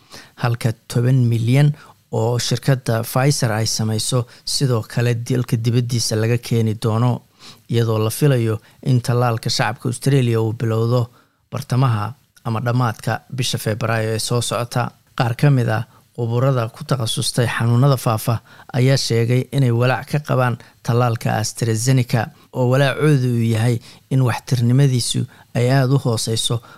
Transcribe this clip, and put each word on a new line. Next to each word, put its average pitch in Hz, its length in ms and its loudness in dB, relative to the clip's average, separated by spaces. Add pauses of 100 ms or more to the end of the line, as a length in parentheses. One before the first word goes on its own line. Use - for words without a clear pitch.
(360)
halka 117 380 -2 (140)
toban 127 280 2 (160)
milyan 123 420 2 (380)
oo 117 280 0
shirkadda 120 640 -2
Pfizer 131 480 0
ay 110 140 -2
samayso 110 600 -2 (180)
sidoo 123 420 0
kale 120 280 0
dalka 123 420 -2
dibaddiisa 120 580 0
laga 113 220 0
keeni 113 440 0
doono, 117 400 0 (480)
iyadoo 113 300 0
la 110 100 0
filayo 117 500 0 (260)
in 127 160 2
tallaalka 120 480 0
shacabka 117 400 -2
Australia 120 520 2
uu 110 120 0
bilowdo 113 560 0 (420)
bartamaha 120 600 -2 (320)
ama 113 160 -2
dhammaadka 120 600 -2 (120)
bisha 123 240 -4
Febraayo 110 580 -2
ee 110 40 -4
soo 120 220 -2
socota. 120 500 -4 (260)
Qaar 120 180 0
ka 147 140 4
mid 123 200 2
ah 113 140 -2 (320)
quburada 120 540 0
ku - 140 -16
takhasustay 117 640 -2
xanuunada 120 500 2
faafa 117 380 -2 (380)
ayaa 131 240 2
sheegay 117 440 0 (100)
inay 135 200 2
walaac 120 400 0
ka 151 80 -2
qabaan 127 380 -2 (260)
tallaalka 117 460 0 (120)
AstraZeneca, 113 840 0 (260)
oo 123 160 0
walaacoodu 135 640 2
uu 117 200 0
yahay 117 260 0 (300)
in 135 120 2
waxtirnimadiisu 123 1040 0 (300)
ay 123 160 0
aad 135 180 2
u 139 80 2
hooseyso 113 640 -2 (160)